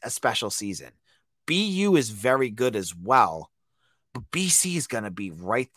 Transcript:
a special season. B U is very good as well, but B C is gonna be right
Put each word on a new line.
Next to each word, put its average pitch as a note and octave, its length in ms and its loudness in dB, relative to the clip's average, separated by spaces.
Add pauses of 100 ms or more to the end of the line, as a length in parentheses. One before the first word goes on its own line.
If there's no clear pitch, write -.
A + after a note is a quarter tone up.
a A2+ 60 -8
special A#2 400 -2
season. F#2+ 400 -8 (560)
B F#3 200 0
U G3 300 4
is B2 140 2
very B2 400 0
good A#2+ 260 -2
as F2 200 -4
well, F2 540 2 (640)
but B2 180 -12
B F3+ 180 -2
C F3 260 2
is D3+ 120 -2
gonna G#2+ 220 -4
be F#2 220 -8
right F#2+ 460 -2